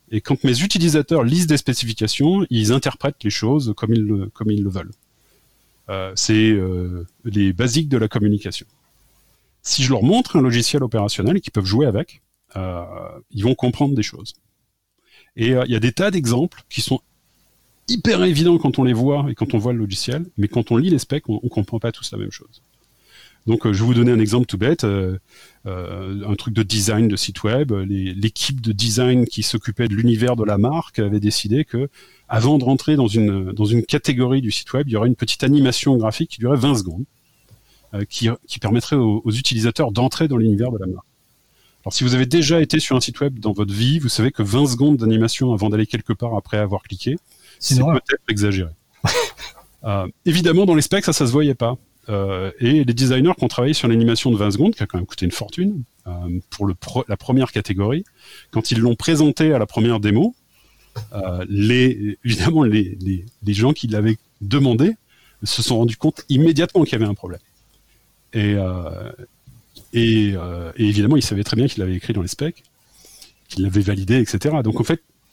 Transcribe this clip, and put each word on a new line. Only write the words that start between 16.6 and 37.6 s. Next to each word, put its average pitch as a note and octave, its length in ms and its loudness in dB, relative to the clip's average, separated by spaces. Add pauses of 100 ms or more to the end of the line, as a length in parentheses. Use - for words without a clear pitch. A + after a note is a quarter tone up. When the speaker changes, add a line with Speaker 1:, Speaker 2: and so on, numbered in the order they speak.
Speaker 1:
qui - 120 -10
sont C3 200 -2 (880)
hyper G#3 360 0
évidents E3+ 340 4
quand - 200 0
on C3 60 4
les B2 80 4
voit C#3+ 380 2
et A#2 40 -4
quand - 200 -2
on A2+ 40 2
voit A#2+ 140 0
le A#2+ 60 -2
logiciel, A#2+ 480 -4 (120)
mais G#2 100 0
quand A#2+ 220 -2
on - 60 4
lit E3+ 140 2
les D3+ 80 4
specs, - 300 -6
on, G#2+ 140 -4
on B2 60 -4
comprend A2 300 -4
pas A#2 140 -4
tous - 200 -12
la G#2 60 -10
même G2+ 140 -8
chose. - 300 -20 (840)
Donc, A2+ 180 0
euh, A2 80 2
je G2 80 0
vais A2+ 60 2
vous B2 80 4
donner A#2+ 160 4
un A#2+ 80 4
exemple A2+ 280 2
tout - 120 -6
bête, C3 240 0
euh, G2 360 -2 (480)
euh, F#2+ 600 -10
un G#2 60 0
truc A2 180 -8
de A2 120 0
design G#2+ 420 0
de G#2 80 2
site - 300 -6
web. B2 280 0
Les, F#2+ 400 -2
l'équipe A2 480 -4
de A2+ 120 -2
design A#2+ 520 2
qui A2+ 200 -6
s'occupait A2+ 420 -4
de G#2+ 80 -2
l'univers A#2+ 400 2
de A2+ 100 -2
la G#2 140 0
marque C#3+ 400 -2
avait G#2 220 0
décidé G#2 440 0
que, C3 240 -4 (400)
avant B2+ 300 2
de B2+ 60 0
rentrer C3+ 320 2
dans C3 100 2
une, G2+ 460 0
dans G#2 120 0
une A2+ 200 2
catégorie C3 560 0
du A2+ 100 -4
site - 220 -8
web, C#3 160 -2
il A#2 40 -4
y A2 40 0
aurait G#2+ 100 2
une B2 80 2
petite - 300 -4
animation C#3 520 4
graphique A2 340 -2
qui - 100 -16
durait B2+ 160 2
vingt C3+ 180 2
secondes, F#2 300 -4 (920)